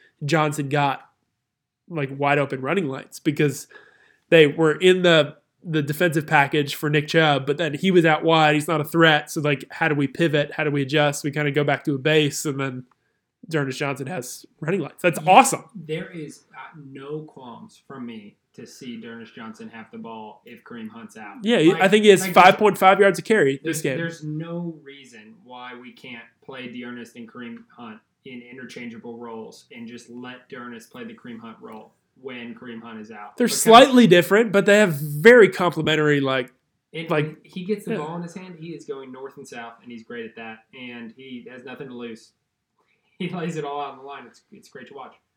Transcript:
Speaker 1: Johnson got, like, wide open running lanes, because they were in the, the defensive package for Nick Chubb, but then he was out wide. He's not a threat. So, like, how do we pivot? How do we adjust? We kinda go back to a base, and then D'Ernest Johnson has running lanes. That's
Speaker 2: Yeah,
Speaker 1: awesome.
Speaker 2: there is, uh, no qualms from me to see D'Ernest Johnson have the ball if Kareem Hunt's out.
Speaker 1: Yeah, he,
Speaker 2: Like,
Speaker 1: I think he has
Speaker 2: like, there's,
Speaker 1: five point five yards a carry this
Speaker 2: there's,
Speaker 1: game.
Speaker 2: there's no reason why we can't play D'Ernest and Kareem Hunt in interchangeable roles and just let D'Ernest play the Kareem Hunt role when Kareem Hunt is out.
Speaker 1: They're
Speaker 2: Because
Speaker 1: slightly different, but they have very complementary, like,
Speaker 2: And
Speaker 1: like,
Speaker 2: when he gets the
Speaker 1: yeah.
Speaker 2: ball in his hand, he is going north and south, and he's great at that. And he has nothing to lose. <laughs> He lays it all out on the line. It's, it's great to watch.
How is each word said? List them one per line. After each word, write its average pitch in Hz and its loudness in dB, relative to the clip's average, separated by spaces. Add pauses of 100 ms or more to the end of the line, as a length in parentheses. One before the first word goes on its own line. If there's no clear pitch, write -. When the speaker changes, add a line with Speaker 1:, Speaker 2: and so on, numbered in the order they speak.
(240)
Speaker 1:
Johnson 151 0
got, 139 -2 (800)
like, 143 -6
wide 143 2
open 139 -2
running 156 -2
lanes, - -12
because 147 -2 (640)
they 160 8
were 156 2
in 185 4
the, 160 4 (260)
the 156 -2
defensive 151 -2
package 143 2
for 151 -4
Nick 151 0
Chubb, 147 2
but 143 -2
then 156 -4
he 185 0
was 175 6
out 156 2
wide. 160 4
He's 151 -2
not 160 0
a 143 -4
threat. 160 4
So, 165 -6
like, 147 -2
how 165 -2
do 151 0
we 143 0
pivot? 147 0
How 156 -4
do 151 0
we 143 -2
adjust? 143 0
We 147 -4
kinda 147 -2
go 147 0
back 143 -2
to 147 -2
a 135 -4
base, 151 0
and 139 -4
then 127 -8 (640)
D'Ernest 143 -4
Johnson 139 -6
has 180 -12 (160)
running 170 -2
lanes. - -10
That's 175 0
Speaker 2:
Yeah, 170 0
Speaker 1:
awesome. 208 6 (100)
Speaker 2:
there 160 -10
is, 151 -14 (120)
uh, - -20
no 139 -12
qualms 120 -20
from 131 -14
me 107 -16 (180)
to 120 -20
see 120 -16
D'Ernest 117 -18
Johnson 110 -16
have 113 -20
the 113 -18
ball 110 -16
if 120 -20
Kareem 113 -14
Hunt's 113 -18
out. 104 -16
Speaker 1:
Yeah, 220 0
he, 165 6
Speaker 2:
Like, 170 0
Speaker 1:
I 190 4
think 208 4
he 208 10
has 185 6
Speaker 2:
like, 185 -6
there's, 185 8
Speaker 1:
five 196 8
point 208 2
five 190 6
yards 196 4
a 165 -10
carry 147 2
this - -18
Speaker 2:
there's, 156 -4
Speaker 1:
game. 139 -2
Speaker 2:
there's 165 -8
no 165 -8
reason 120 -20 (100)
why 123 -18
we 123 -20
can't 117 -18 (180)
play 127 -16
D'Ernest 120 -14
and 113 -18
Kareem 117 -16 (120)
Hunt 113 -18 (260)
in 123 -16
interchangeable 120 -16
roles 113 -16
and 117 -18
just 117 -18
let 123 -18
D'Ernest 120 -16
play 123 -16
the 113 -16
Kareem 117 -16
Hunt 113 -18
role 110 -20 (280)
when 120 -14
Kareem 117 -16
Hunt 226 -16
is 214 -16
out. 208 -18
Speaker 1:
They're 247 0
Speaker 2:
Because - -4
Speaker 1:
slightly 247 8
different, 185 4
but 202 2
they 202 6
have 196 2
very 156 8
complementary, 156 2
like, 131 -2 (440)
Speaker 2:
And 165 -10
Speaker 1:
like, 156 2
Speaker 2:
when 156 -12
he - -14
gets 202 -6
the - -8
Speaker 1:
yeah. 208 -4
Speaker 2:
ball 160 -8
in 175 -10
his 170 -14
hand, 185 -16
he 165 -14
is 147 -16
going 135 -14
north 135 -16
and 139 -18
south, 120 -16
and 120 -20
he's 113 -18
great 120 -14
at 110 -18
that. 113 -18 (160)
And 120 -18
he 127 -18
has 123 -20
nothing 127 -16
to 123 -18
lose. 117 -16
<laughs> - -20 (800)
He 175 -6
lays 170 -8
it 147 -8
all 143 -8
out 143 -8
on 131 -20
the 135 -20
line. 135 -18
It's, - -20 (100)
it's - -20
great 123 -20
to 139 -20
watch. 131 -18 (220)